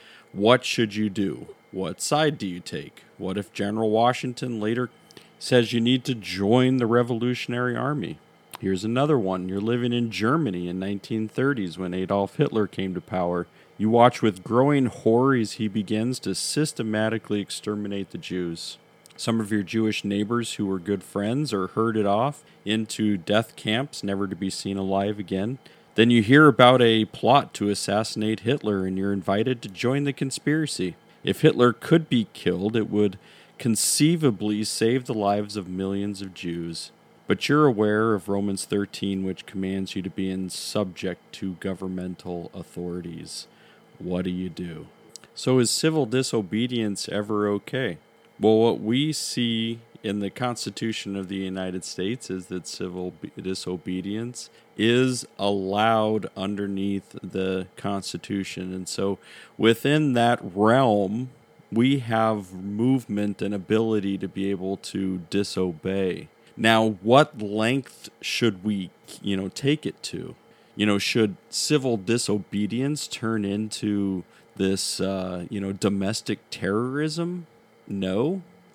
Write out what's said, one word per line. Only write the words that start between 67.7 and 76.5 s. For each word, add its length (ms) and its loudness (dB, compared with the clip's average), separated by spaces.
should 420 0
we, 280 -2
you 140 -2
know, 140 -4
take 360 -2
it 180 -10
to? 320 -10
You 100 0
know, 120 4
should 380 2
civil 480 0
disobedience 1120 -2
turn 380 -4
into 800 -2
this, 440 0
uh, 500 -4
you 100 -6
know, 120 -4
domestic 680 -2